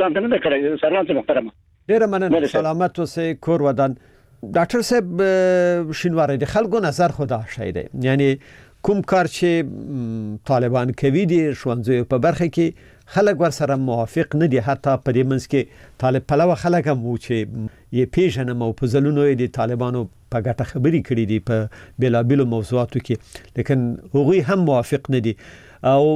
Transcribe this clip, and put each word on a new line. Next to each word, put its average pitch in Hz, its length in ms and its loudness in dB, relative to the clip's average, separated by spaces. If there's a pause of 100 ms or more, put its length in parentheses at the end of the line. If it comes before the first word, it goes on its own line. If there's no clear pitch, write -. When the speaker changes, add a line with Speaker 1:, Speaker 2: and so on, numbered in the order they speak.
Speaker 1:
ځان 175 120 0
ته 190 60 0
نه 233 80 -2
ده 247 160 2
کړی. 143 380 0
سروان 170 240 2
صاحب 147 140 0
محترمه. 120 300 -2 (400)
Speaker 2:
ډېره 220 220 4
مننه. 190 160 0
Speaker 1:
بله 160 180 2
صاحب. 156 160 0
Speaker 2:
سلامت 165 420 -2
اوسئ، 165 220 -4 (220)
کور 160 200 2
ودان. 135 280 0 (600)
ډاکټر 175 240 0 (100)
صاحب، 185 360 0
اه، 180 680 2 (100)
شینواری، 160 340 2
د 135 180 -4
خلکو 220 320 0
نظر 165 320 0
خو 151 60 -2 (100)
دا 110 60 -4 (160)
شی 101 160 -4
دی. 87 120 -6 (240)
یعنی 135 220 4 (580)
کوم 196 140 0 (100)
کار 185 140 2 (100)
چې، 170 280 0
م، 113 720 -8 (140)
طالبان 123 420 2 (120)
کوي 143 260 2
د 160 300 2
ښوونځیو 120 500 -2
په 123 160 0
برخه 170 300 0
کې، 170 360 -4 (220)
خلک 196 260 2
ورسره 147 360 0
موافق 127 640 -2
نه 170 60 2
دي. 127 200 2
حتی 139 260 -2 (120)
په 135 80 0
دې 123 180 2
منځ 131 120 -2 (100)
کې 135 100 2 (400)
طالب 131 300 0
پلوه 165 220 4 (100)
خلک 175 280 0
هم 131 140 -2
وو 120 100 -4
چې، 117 200 -4 (120)
م، 110 180 -8 (300)
یې 127 80 4 (100)
پېژنم 127 480 0
او 113 100 -2
په 131 140 -4
ځلونو 143 440 2
یې 139 100 4
د 123 180 -4
طالبانو 123 460 -2 (260)
په 120 160 -2
ګټه 117 240 -4
خبرې 147 380 0
کړې 113 220 0
دي 110 80 0 (100)
په 110 200 0 (320)
بېلابېلو 123 440 2 (100)
موضوعاتو 120 520 -2
کې، 117 100 -2 (400)
لیکن 127 280 0 (300)
هغوی 147 340 4
هم 190 100 2 (120)
موافق 131 460 -2
نه 123 100 2
دي. 110 80 -2 (560)
او 139 140 6 (120)